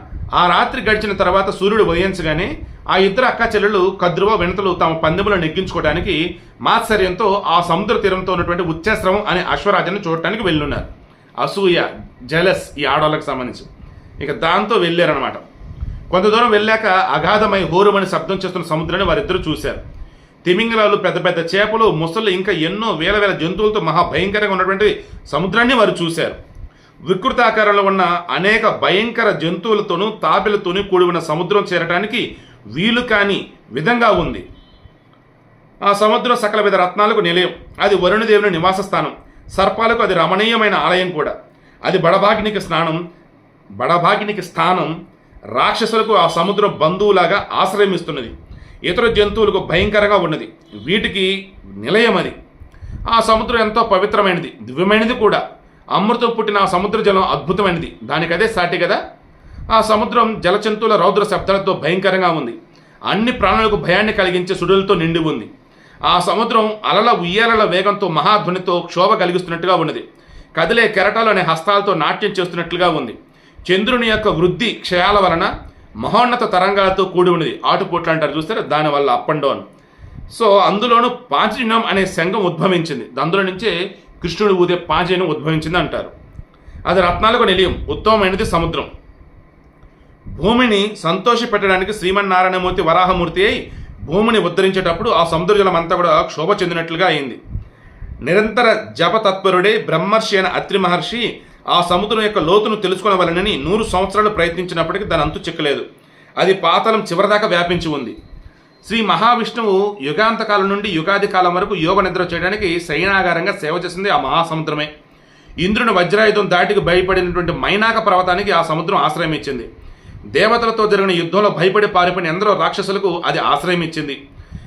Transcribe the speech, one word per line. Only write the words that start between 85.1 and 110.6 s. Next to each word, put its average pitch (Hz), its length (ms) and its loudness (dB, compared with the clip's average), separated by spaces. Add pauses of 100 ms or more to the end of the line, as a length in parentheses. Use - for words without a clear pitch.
ఉద్భవించింది 156 480 -2
అంటారు. 123 340 -4 (760)
అది 180 140 4
రత్నాలకు 226 420 2
నిలయం, 185 460 0
ఉత్తమమైనది 196 560 2
సముద్రం. 160 440 -2 (1400)
భూమిని 208 680 0
సంతోషపెట్టడానికి 196 1000 0
శ్రీమన్నారాయణమూర్తి 185 880 0
వరాహమూర్తి 180 640 2
అయి 233 260 -4 (320)
భూమిని 214 360 2
ఉద్ధరించేటప్పుడు 185 720 0
ఆ 170 160 2
సముద్ర 170 320 2
జలం 190 180 4
అంతా 170 200 0
కూడా 170 260 4
క్షోభ 180 400 -2
చెందినట్లుగా 170 460 -2
అయింది. 139 340 -4 (800)
నిరంతర 214 720 2
జప 170 260 0
తత్పరుడే 190 600 2
బ్రహ్మర్షి 196 600 0
అయిన 190 100 2
అత్రి 143 300 -2
మహర్షి 180 600 -2 (300)
ఆ 170 120 4
సముద్రం 208 400 0
యొక్క 208 180 0
లోతును 208 360 2
తెలుసుకొనవలెనని 185 840 0
నూరు 180 260 -2
సంవత్సరాలు 196 460 0
ప్రయత్నించినప్పటికీ 175 760 -2
దాని 165 160 0
అంతు 151 180 -4
చిక్కలేదు. 151 460 -4 (520)
అది 175 160 2
పాతాళం 190 460 2
చివరిదాకా 202 480 0
వ్యాపించి 175 420 0
ఉంది. 135 280 -6 (720)
శ్రీ 226 140 0
మహావిష్ణువు 208 1000 0
యుగాంతకాలం 208 680 0